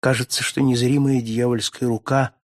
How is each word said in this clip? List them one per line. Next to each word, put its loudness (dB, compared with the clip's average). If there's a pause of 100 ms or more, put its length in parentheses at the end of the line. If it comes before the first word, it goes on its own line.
Кажется, -2
что -4
незримая 2
дьявольская -2
рука 0 (140)